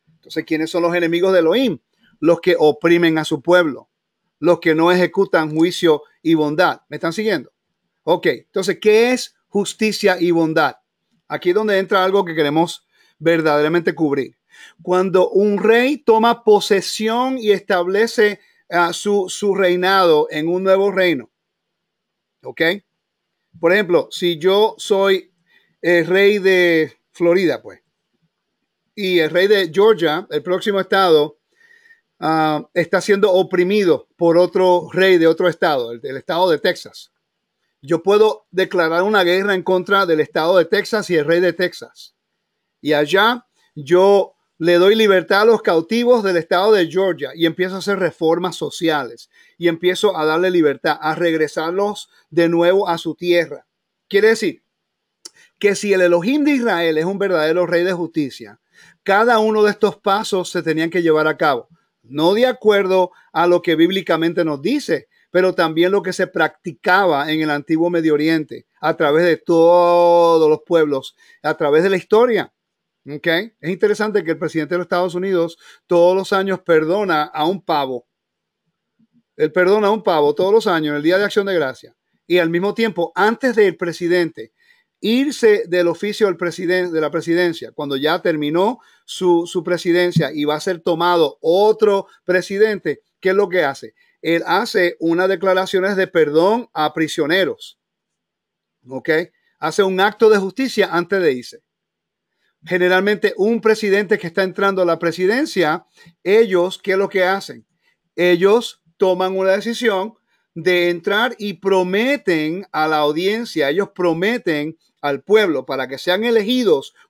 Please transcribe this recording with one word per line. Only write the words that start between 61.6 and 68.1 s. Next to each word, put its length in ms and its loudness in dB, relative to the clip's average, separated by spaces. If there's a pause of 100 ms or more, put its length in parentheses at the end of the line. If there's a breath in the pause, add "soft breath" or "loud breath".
no 300 0
de 140 2
acuerdo 640 2 (220 soft breath)
a 120 2
lo 140 4
que 160 0
bíblicamente 680 0
nos 200 -4
dice, 460 -4 (220)
pero 240 2
también 380 0
lo 100 0
que 120 -8
se 140 -4
practicaba 1000 -2
en 120 -2
el 80 -2
antiguo 400 -2
Medio 240 0